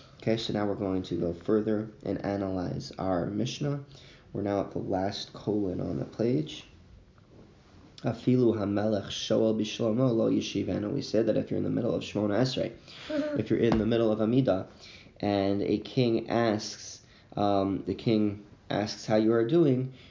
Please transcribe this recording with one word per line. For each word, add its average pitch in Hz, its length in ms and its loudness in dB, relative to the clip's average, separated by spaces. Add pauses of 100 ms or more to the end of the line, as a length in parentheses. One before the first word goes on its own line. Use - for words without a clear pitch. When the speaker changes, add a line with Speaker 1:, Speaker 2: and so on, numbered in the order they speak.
(220)
Speaker 1:
Okay, 113 140 2
so - 160 -4
now 104 140 0
we're 101 80 0
going 95 280 -2
to 90 140 -6
go 85 160 0
further 107 560 0 (160)
and 101 200 -4
analyze 92 760 -4
our 90 280 0
Mishnah. 135 540 -4 (520)
We're 101 100 -4
now 101 180 0
at 95 120 -4
the - 60 -4
last 98 540 -4
colon 98 480 -2
on 92 180 -4
the - 60 -2
page. 127 600 -2 (1400)
Afilu 123 520 4
hamelech 101 540 0
shoel 110 440 2
bishlomo 113 600 0
lo 110 160 2
yishivenu. 101 600 -2
We 95 100 -2
said 113 240 2
that 107 100 4
if 107 140 -2
you're 101 80 0
in 101 60 0
the 101 60 -2
middle 110 240 0
of - 80 -2
Shmona 104 380 0
Esrei, 131 320 0 (360)
Speaker 2:
Mm-hmm. 294 320 -2
Speaker 1:
if - 100 -2
you're - 80 2
in 113 200 4
the 104 80 2
middle 117 240 2
of 107 100 0
Amidah, 110 460 2 (540)
and 101 420 2
a 104 160 2
king 113 520 0
asks, - 680 -2 (360)
um, 98 500 2
the 101 80 -2
king 107 480 0 (280)
asks 101 360 -4
how 110 100 2
you 110 160 4
are 117 140 4
doing, 131 460 2 (180)